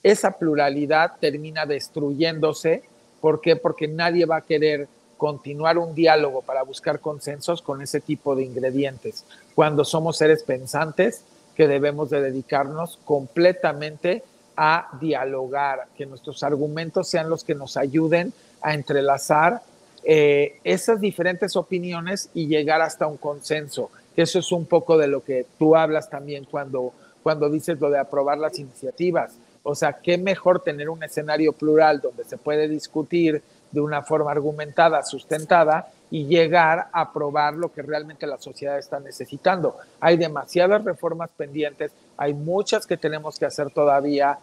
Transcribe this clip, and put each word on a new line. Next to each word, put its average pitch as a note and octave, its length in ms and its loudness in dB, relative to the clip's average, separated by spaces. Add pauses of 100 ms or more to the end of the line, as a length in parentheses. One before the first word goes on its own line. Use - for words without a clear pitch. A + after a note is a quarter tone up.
esa G3+ 300 4
pluralidad D3 880 0
termina D#3 460 -4
destruyéndose. D#3 1160 -2 (380)
¿Por D3+ 200 2
qué? E3 140 4
Porque D#3 320 -2
nadie E3+ 380 2
va D#3+ 120 0
a D#3 40 -4
querer D3+ 460 0 (300)
continuar D3+ 600 -2
un E3+ 180 -4
diálogo D3+ 460 4
para C3 220 -4
buscar C#3+ 360 -6
consensos D3 640 -8
con C#3 200 -8
ese C#3+ 200 -6
tipo C#3+ 340 -4
de C3 80 -2
ingredientes, C3 800 -4 (320)
cuando D3+ 300 4
somos D#3+ 320 -2
seres D#3 260 6
pensantes D3 800 -2 (320)
que D#3 120 6
debemos C#3+ 420 0
de C#3+ 120 0
dedicarnos C#3 840 -4
completamente D#3 1160 0 (340)
a D#3 320 2 (100)
dialogar, C3+ 880 -4 (100)
que C#3+ 80 -10
nuestros C3+ 380 -14
argumentos D3+ 640 -4
sean D#3+ 220 -2
los E3 140 -4
que D#3 120 -4
nos C#3 220 -10
ayuden D#3+ 560 0 (280)
a D3+ 120 -2
entrelazar, D3 880 2 (420)
eh, D3 600 4
esas G3 360 0
diferentes F#3 560 -2
opiniones F3+ 760 -4
y E3 140 -4
llegar D#3 340 2
hasta D#3+ 260 -2
un D3 100 -8
consenso, D3 720 -6 (260)
que E3+ 80 4
eso F3 160 0
es - 120 -4
un E3+ 140 -2
poco E3 320 2
de D3+ 100 4
lo C#3 160 -2
que B2+ 220 -2 (120)
tú D#3 180 6
hablas D#3 340 2
también C#3+ 360 -12
cuando, C3+ 480 -6 (300)
cuando D3+ 260 0
dices D3+ 300 -2
lo C#3+ 100 0
de C#3+ 100 2
aprobar C#3+ 380 -2
las D3+ 220 -6
iniciativas. D3+ 720 -4 (300)
O C#3+ 120 -4
sea, D3 180 0
qué F3 240 0
mejor F3+ 440 0
tener D3 280 -6
un D#3+ 140 -10
escenario D3+ 500 0
plural D3+ 460 4
donde - 240 -6
se - 140 -12
puede D3+ 300 -2
discutir D#3 720 -2 (300)
de D3 100 -2
una D3 220 -2
forma D3+ 280 0
argumentada, D3+ 720 2
sustentada, D#3 840 2 (220)
y D3+ 160 -6
llegar E3 640 4
a E3+ 80 0
aprobar D3 540 -2
lo E3 180 -6
que D3+ 80 -12
realmente D3+ 460 -8
la C3+ 100 -8
sociedad C#3 400 -8
está C#3+ 220 -8
necesitando. C#3+ 760 -2 (240)
Hay E3 180 6
demasiadas F3 680 0
reformas E3 500 -6
pendientes, D3 560 -6 (240)
hay D3 180 -2
muchas F#3 520 -2
que F3 100 -2
tenemos D3+ 440 -8
que D#3 60 -2
hacer C#3+ 260 -6
todavía. C#3+ 720 2